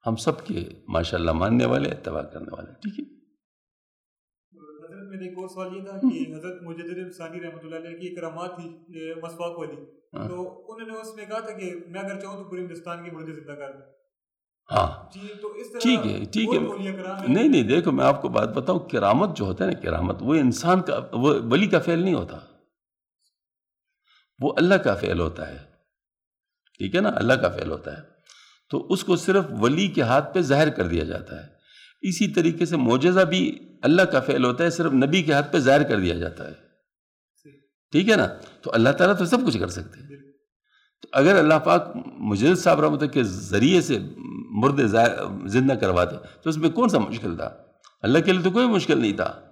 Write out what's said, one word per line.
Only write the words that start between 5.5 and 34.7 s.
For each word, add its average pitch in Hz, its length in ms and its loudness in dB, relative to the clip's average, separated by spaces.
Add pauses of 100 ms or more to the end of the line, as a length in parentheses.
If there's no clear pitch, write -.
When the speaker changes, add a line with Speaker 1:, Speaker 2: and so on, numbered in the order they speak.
Speaker 2:
یہ 196 60 -12
تھا 196 180 -14
کہ 262 60 -2
Speaker 1:
ہم۔ 156 300 -2
Speaker 2:
حضرت 175 260 -14
مجدد 170 560 -14
ثانی 165 220 -14
رحمۃ 165 240 -16
اللہ 160 120 -16
علیہ 170 240 -16
کی 180 80 -14
ایک 175 100 -14
کرامات 170 380 -12
تھی، 170 220 -18 (100)
یہ 165 260 -14 (100)
مسواک 170 360 -10
والی، 147 220 -12 (320)
Speaker 1:
ہاں۔ - 160 -10
Speaker 2:
تو 180 420 -12
انہوں 220 160 -16
نے 220 140 -14
اس 220 140 -18
میں 214 100 -16
کہا 220 140 -8
تھا 220 120 -12
کہ 185 240 -12 (120)
میں 185 140 -12
اگر 196 180 -10
چاہوں 196 240 -14
تو 170 60 -20
پورے 180 120 -10
ہندوستان 170 440 -12
کے 170 60 -14
مردے 160 220 -14
زندہ 143 180 -18
کر 143 220 -14
دوں۔ - 80 -20 (880)
Speaker 1:
ہاں۔ - 420 -2
Speaker 2:
جی، 202 140 -16 (140)
تو 214 60 -12
اس - 240 -14
طرح 240 80 -14
Speaker 1:
ٹھیک 247 260 2
ہے، 104 200 -6
ٹھیک 220 280 -2
ہے۔ - 40 2
Speaker 2:
اور 156 80 -2
اولیاء 190 280 -8
کرام - 240 -10
ہیں۔ - 100 -6
Speaker 1:
نہیں، 202 200 4
نہیں، 180 160 6
دیکھو 156 280 2
میں 131 140 2
آپ 139 160 2
کو - 80 -4
بات 110 200 0
بتاؤں، 156 300 -2
کرامت 139 580 2
جو 101 80 -4
ہوتا 95 200 -2
ہے 190 60 0
نا، - 80 -6
کرامت 87 420 -2
وہ 131 140 2
انسان 160 460 2
کا، 185 180 -2 (120)
وہ 131 320 2
ولی 143 240 2
کا 165 120 2
فعل 170 200 0
نہیں 185 140 0
ہوتا، 87 260 -6 (2000)
وہ 143 180 -2
اللہ 180 180 6
کا 113 200 2
فعل 87 240 -2
ہوتا 78 300 -4
ہے، 73 80 -16 (1200)
ٹھیک 98 180 -6
ہے 185 60 2
نا؟ 208 140 2
اللہ 117 180 2
کا 92 160 2
فعل - 220 -6
ہوتا - 260 -10
ہے، - 60 -20 (680)
تو - 200 -6
اس - 140 -2
کو 180 120 2
صرف 185 300 2 (160)
ولی 151 260 2
کے 165 140 -2
ہاتھ 131 320 2
پہ 185 80 2
ظاہر 147 280 4
کر 92 180 -2
دیا 82 160 0
جاتا 80 400 -10
ہے۔ - 40 -20 (540)
اسی 190 260 -2
طریقے 170 380 0
سے 127 120 -2
معجزہ 131 420 4
بھی 185 400 2 (220)
اللہ 165 200 4
کا 180 180 2
فعل 127 260 0
ہوتا 123 180 0
ہے، 170 60 4
صرف 165 240 0